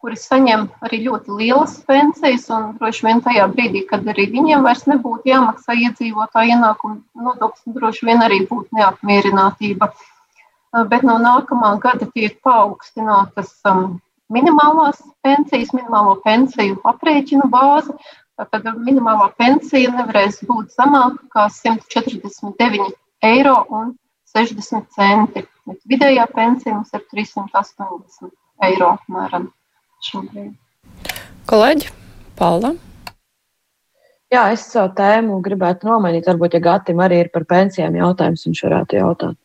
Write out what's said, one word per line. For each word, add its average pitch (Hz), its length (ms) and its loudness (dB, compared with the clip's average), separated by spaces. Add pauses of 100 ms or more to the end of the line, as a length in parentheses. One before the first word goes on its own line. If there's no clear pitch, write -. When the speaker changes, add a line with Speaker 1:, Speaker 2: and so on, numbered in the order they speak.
Speaker 1:
kuri 233 160 -10
saņem 240 460 2 (180)
arī 226 240 -8
ļoti 214 320 -6
lielas 254 380 0 (100)
pensijas, 277 640 0
un 220 300 -4
droši 220 260 -6
vien 233 160 2
tajā 226 320 2
brīdī, 196 320 -4
kad 202 240 -4
arī 202 240 -2
viņiem 285 320 2
vairs 240 240 0
nebūtu 247 400 -2
jāmaksā 240 480 0
iedzīvotāja 233 800 0
ienākuma 214 400 0 (160)
nodoklis, 240 640 -6
droši 226 320 -4
vien 233 160 4
arī 196 240 2
būtu 233 240 -8
neapmierinātība. 202 1200 0 (800)
Uh, 233 160 0
bet 247 160 2
no 233 160 4
nākamā 240 560 2
gada 247 320 -2
tiek 214 320 -6
paaugstinātas, 208 1120 0 (160)
um, 185 300 0 (340)
minimālās 302 720 2 (180)
pensijas, 277 560 0
minimālo 214 380 2 (100)
pensiju 220 560 0
aprēķinu 277 720 0
bāze. 285 400 2 (480)
Tātad 220 400 -8
minimālā 233 460 2 (100)
pensija 254 560 2
nevarēs 214 560 -2
būt 220 240 -4
zemāka 254 560 2
kā 214 140 0 (100)
simt 226 400 -4
četrdesmit 202 640 -8
deviņi 208 320 0 (320)
eiro 254 380 4 (100)
un 226 240 -6 (400)
sešdesmit 220 640 -4
centi. 202 480 0 (240)
Bet 185 160 -16
vidējā 262 480 2
pensija 233 400 -2
mums 208 160 -8
ir - 240 -12
trīssimt 208 400 -10
astoņdesmit 190 800 -8 (320)
eiro 185 300 2
apmēram 185 560 -10 (500)
šobrīd. 98 480 -14 (960)
Speaker 2:
Kolēģi, 247 480 2 (460)
Paula? 185 340 0 (1600)
Speaker 3:
Jā, 240 220 4
es 220 100 -12
savu 190 320 -2
tēmu 208 480 2
gribētu 185 460 -2
nomainīt. 175 340 0
Varbūt, 170 320 0
ja 170 80 0
Gatim 175 400 2
arī 175 160 4
ir 170 120 -2
par 165 120 -4
pensijām 175 560 0
jautājums, 170 480 -2
viņš 165 160 -4
varētu - 320 -2
jautāt. 180 480 -2